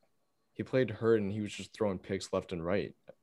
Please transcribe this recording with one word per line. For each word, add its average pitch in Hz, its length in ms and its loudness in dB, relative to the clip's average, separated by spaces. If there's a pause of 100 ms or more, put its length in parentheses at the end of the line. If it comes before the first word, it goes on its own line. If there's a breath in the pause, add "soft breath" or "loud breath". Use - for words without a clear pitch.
(540)
he 107 80 -4
played 127 280 2
hurt 113 300 4
and 98 120 0
he 107 80 -4
was 101 120 -6
just - 220 -12
throwing 98 240 0
picks - 340 -6
left 95 200 -2
and 82 120 -4
right, 85 300 -2 (280)